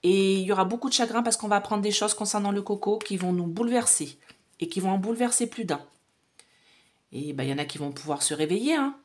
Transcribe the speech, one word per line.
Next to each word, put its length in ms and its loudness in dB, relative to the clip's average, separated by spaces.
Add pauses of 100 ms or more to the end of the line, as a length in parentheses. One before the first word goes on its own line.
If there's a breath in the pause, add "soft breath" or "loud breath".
Et 320 4
il 100 0
y 60 0
aura 120 4
beaucoup 260 -2
de 40 0
chagrin 280 2
parce 160 0
qu'on 120 -6
va 80 4
apprendre 260 0
des 80 2
choses 220 0
concernant 380 0
le 100 0
coco 360 0
qui 200 -4
vont 160 0
nous 120 0
bouleverser. 720 0 (420 soft breath)
Et 100 -4
qui 100 -4
vont 120 0
en 60 2
bouleverser 500 0
plus 180 -8
d'un. 160 -2 (1300 soft breath)
Et 220 -8
ben, 100 -4
il 60 -2
y 40 0
en 40 -2
a 80 -2
qui 120 -10
vont 140 -4
pouvoir 320 -4
se 100 0
réveiller, 420 2
hein. 300 0